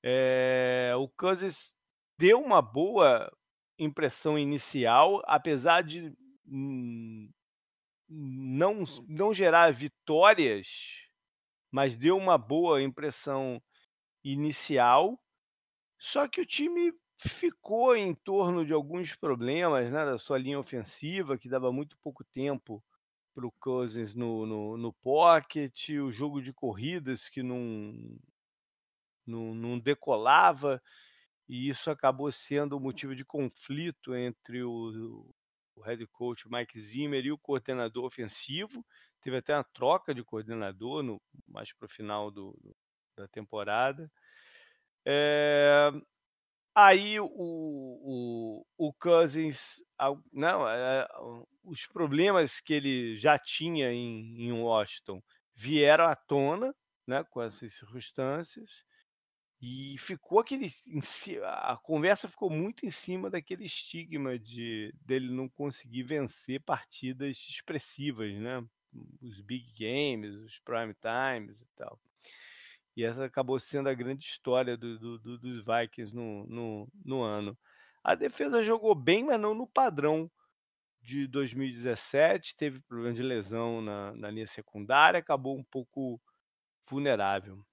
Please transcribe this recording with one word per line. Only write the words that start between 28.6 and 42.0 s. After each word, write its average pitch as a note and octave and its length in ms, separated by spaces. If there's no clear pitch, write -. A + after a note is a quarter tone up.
não, A2+ 280
não A#2+ 260
decolava, C#3 1000
e B2+ 220
isso C#3 220
acabou C3+ 400
sendo C#3+ 440
um C#3 40
motivo C3+ 360
de C3 80
conflito C#3+ 920
entre B2 480
o, A2+ 680
o - 60
head A2+ 260
coach A#2+ 420
Mike A#2+ 320
Zimmer C3 420
e C#3+ 80
o D3+ 60
coordenador B2 680
ofensivo. D3 800
Teve C3 160
até D3 180
uma C#3+ 80
troca D3+ 520
de A#2 80
coordenador A2 800
no, A2 180
mais G#2+ 240
pro - 160
final G#2 440